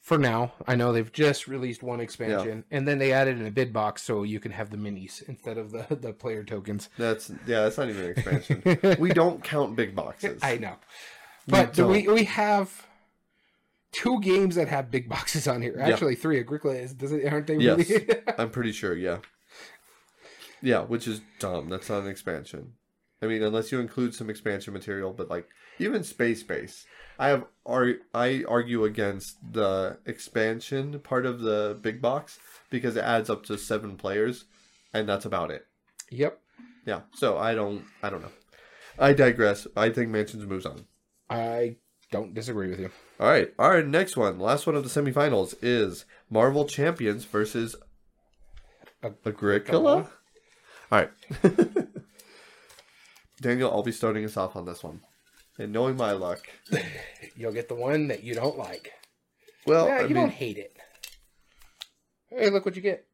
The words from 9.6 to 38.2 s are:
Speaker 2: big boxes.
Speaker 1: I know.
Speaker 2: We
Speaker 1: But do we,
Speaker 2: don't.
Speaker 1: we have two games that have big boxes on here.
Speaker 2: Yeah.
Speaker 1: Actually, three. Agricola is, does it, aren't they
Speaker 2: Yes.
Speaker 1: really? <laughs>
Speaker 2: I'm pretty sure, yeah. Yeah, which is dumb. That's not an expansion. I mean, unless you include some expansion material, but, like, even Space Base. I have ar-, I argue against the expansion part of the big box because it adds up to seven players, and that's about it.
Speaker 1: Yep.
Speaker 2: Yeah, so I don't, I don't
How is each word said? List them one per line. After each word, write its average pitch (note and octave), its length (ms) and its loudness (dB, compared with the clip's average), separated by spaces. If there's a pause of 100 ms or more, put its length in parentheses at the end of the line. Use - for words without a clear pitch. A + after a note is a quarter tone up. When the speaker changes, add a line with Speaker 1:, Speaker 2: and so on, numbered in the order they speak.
Speaker 2:
big G#2+ 180 -2
boxes. - 480 -6
Speaker 1:
I C3+ 140 0
know. A#2 200 -8 (720)
Speaker 2:
We - 60 -2
Speaker 1:
But F#3+ 220 6
do - 120 6
we, G3 180 6
Speaker 2:
don't. G#3 100 6
Speaker 1:
we A3+ 100 6
have G#3 600 0 (1040)
two B3 280 0
games F#3+ 360 4
that D#3+ 120 2
have C3+ 220 -2
big B2+ 180 -2
boxes C3+ 380 -4
on B2 160 0
here. A#2+ 140 -4
Speaker 2:
Yeah. C3+ 120 2
Speaker 1:
Actually, D3+ 280 2
three. D3+ 240 2
Agricola C3+ 340 -2
is, B2+ 200 -8
does C#3 180 -6
it, C#3+ 180 0
aren't D3 160 -2
they D#3 120 0
Speaker 2:
Yes. C#3 320 6
Speaker 1:
really? G#3 160 2 (180)
<laughs> - 140 -4
Speaker 2:
I'm A#2 120 -2
pretty A#2 220 -4
sure, F#2 240 -4
yeah. F2+ 220 -4 (1400)
Yeah, A#2+ 220 2
which A#2 260 -4
is G#2+ 120 -4 (180)
dumb. F2 300 -6
That's F#2 200 -8
not G2+ 140 -4
an G2 60 -8
expansion. E2 680 -10 (460)
I A2 60 -4
mean, A2 160 0
unless A2 300 0
you C3 80 -2
include A#2+ 340 -2
some G#2+ 160 -8
expansion G#2 420 -6
material, G2 400 -6
but, F2+ 160 -8
like, F2 200 -6 (300)
even F3+ 260 -2
Space A#2 380 0
Base. - 440 -10 (320)
I C3+ 100 2
have C#3+ 160 2 (220)
ar-, B2 300 2 (180)
I B2+ 340 0
argue A#2+ 360 2
against G#2 520 -2 (160)
the F#2+ 540 0
expansion A#2 960 -4
part B2+ 260 -2
of B2 140 -4
the G#2+ 400 0
big A2+ 200 -4
box C3 380 -2 (320)
because A#2+ 260 -2
it G2+ 80 0
adds A2+ 260 2
up G2+ 160 -2
to G#2 120 -6
seven G#2 380 -4
players, G#2+ 480 -2 (480)
and G#2+ 160 -2
that's G2+ 160 0
about F2+ 260 -4
it. C#2+ 160 -12 (440)
Speaker 1:
Yep. C3 280 -2 (460)
Speaker 2:
Yeah, G2+ 160 -4 (140)
so G#2+ 240 0
I A2+ 160 0
don't, G#2 300 -4 (180)
I G2+ 80 -4
don't F2+ 120 -8